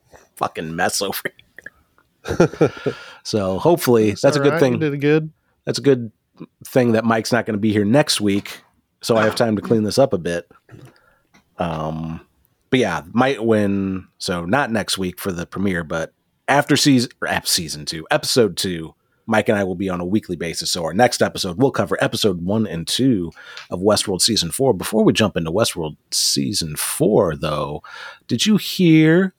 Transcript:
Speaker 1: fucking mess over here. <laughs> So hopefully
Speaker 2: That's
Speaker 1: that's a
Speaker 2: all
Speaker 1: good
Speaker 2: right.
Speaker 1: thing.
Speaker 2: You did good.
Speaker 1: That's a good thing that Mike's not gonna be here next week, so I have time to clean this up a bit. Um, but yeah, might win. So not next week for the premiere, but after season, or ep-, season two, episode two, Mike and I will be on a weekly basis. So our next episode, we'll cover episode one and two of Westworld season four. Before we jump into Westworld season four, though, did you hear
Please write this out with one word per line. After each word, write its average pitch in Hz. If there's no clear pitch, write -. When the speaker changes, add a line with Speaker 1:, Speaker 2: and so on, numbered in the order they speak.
Speaker 1:
fucking 82
mess 98
over 98
here. -
<laughs> -
So 95
hopefully 120
Speaker 2:
That's 98
Speaker 1:
that's 143
a 139
Speaker 2:
all 139
Speaker 1:
good 143
Speaker 2:
right. 165
Speaker 1:
thing. 131
Speaker 2:
You 113
did 143
good. 156
Speaker 1:
That's -
a 120
good 123
thing 120
that 110
Mike's 113
not 113
gonna 110
be 107
here 104
next 139
week, 101
so 113
I 110
have 110
time 113
to 101
clean 113
this 104
up 135
a 95
bit. 85
Um, 80
but 127
yeah, 87
might 120
win. 98
So 87
not 113
next 101
week 92
for 101
the 87
premiere, 92
but 80
after 143
season, 131
or 76
ep-, 90
season 76
two, 80
episode 120
two, 82
Mike 110
and 104
I 101
will 92
be 92
on 90
a 90
weekly 92
basis. 82
So 85
our 80
next 113
episode, 92
we'll 131
cover 95
episode 107
one 104
and 82
two 107
of 92
Westworld 98
season 95
four. 131
Before 147
we 175
jump 101
into 80
Westworld 85
season 76
four, 120
though, 76
did 120
you 208
hear 165